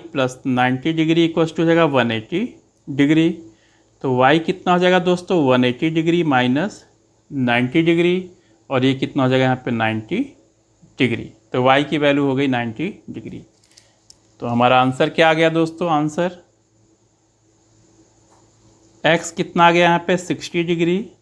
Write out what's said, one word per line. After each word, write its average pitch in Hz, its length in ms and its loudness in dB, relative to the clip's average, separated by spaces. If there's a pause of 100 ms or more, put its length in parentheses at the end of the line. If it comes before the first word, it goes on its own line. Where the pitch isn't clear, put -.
(120)
प्लस 131 260 -4 (100)
नाइंटी 127 460 -2
डिग्री 165 340 0
equals 165 240 -2
to - 80 -6
हो 165 60 0
जाएगा 165 220 4
वन 123 240 0
एटी 113 320 -6 (440)
डिग्री। 151 420 2 (760)
तो 131 120 -2
वाई 135 240 4
कितना 180 340 -2
हो 175 60 2
जाएगा 180 200 4
दोस्तों, 180 440 0
वन 127 220 4
एटी 123 240 -2
डिग्री 165 360 0
माइनस 135 580 0 (480)
नाइंटी 127 500 0
डिग्री, 175 480 0 (400)
और 131 160 0
ये 135 80 2
कितना 135 300 -4
हो 127 60 2
जाएगा 131 160 2
यहाँ 127 100 0
पे, 127 160 -6
नाइंटी 113 480 -4 (800)
डिग्री। - 320 -2 (220)
तो 127 100 0
वाई 135 200 4
की 151 140 -4
वैल्यू 143 280 2
हो 135 100 -2
गई 139 120 0
नाइंटी 127 460 -4 (160)
डिग्री। 156 340 -14 (960)
तो 120 80 -8
हमारा 123 340 4
आंसर 131 280 0
क्या 160 200 4
आ 160 40 4
गया 165 180 2
दोस्तों, 165 400 -2
आंसर 156 480 -2 (2750)
एक्स 165 280 0
कितना 175 320 0
आ 170 80 8
गया 175 120 2
यहाँ 170 160 2
पे, 180 180 -2
सिक्सटी 170 460 -6
डिग्री 170 460 -2 (120)